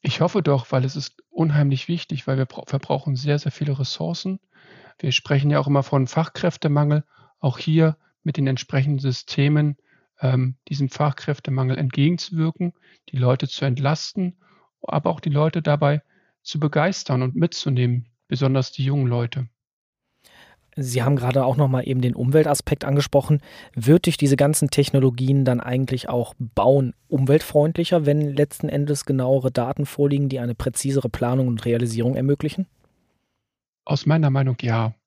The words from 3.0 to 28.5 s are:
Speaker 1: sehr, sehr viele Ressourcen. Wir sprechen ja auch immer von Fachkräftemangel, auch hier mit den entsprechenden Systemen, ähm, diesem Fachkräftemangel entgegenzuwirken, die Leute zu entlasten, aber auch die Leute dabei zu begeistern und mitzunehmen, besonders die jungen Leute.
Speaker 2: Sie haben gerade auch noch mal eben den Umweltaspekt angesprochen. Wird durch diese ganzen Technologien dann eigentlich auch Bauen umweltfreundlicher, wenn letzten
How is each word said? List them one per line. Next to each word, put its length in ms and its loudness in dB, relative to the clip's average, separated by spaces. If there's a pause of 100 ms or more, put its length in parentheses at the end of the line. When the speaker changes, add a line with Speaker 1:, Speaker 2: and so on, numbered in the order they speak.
Speaker 1:
sehr, 240 0
sehr 120 -4
viele 280 -4
Ressourcen. 600 -6 (600)
Wir 120 -2
sprechen 380 0
ja 100 2
auch 60 0
immer 160 4
von 240 0
Fachkräftemangel, 1000 0 (360)
auch 180 0
hier 400 2 (240)
mit 160 -4
den 80 0
entsprechenden 540 0
Systemen, 760 0 (440)
ähm, 360 0 (120)
diesem 200 -2
Fachkräftemangel 920 -2
entgegenzuwirken, 920 -2 (360)
die 80 -6
Leute 300 2
zu 180 -6
entlasten, 720 -2 (460)
aber 260 -2
auch 100 -4
die 120 -4
Leute 320 0
dabei 400 0 (400)
zu 160 -8
begeistern 640 0
und 120 -4
mitzunehmen, 720 0 (200)
besonders 440 0
die 140 -4
jungen 220 0
Leute. 420 -4 (1300)
Speaker 2:
Sie 260 -2
haben 120 2
gerade 300 0
auch 100 2
noch 140 2
mal 180 -2
eben 140 0
den 140 0
Umweltaspekt 680 0
angesprochen. 580 2 (340)
Wird 320 4
durch 100 0
diese 180 4
ganzen 340 2
Technologien 760 2
dann 160 2
eigentlich 480 -4
auch 280 -4
Bauen 560 2 (140)
umweltfreundlicher, 1000 2
wenn 140 2 (160)
letzten 320 -2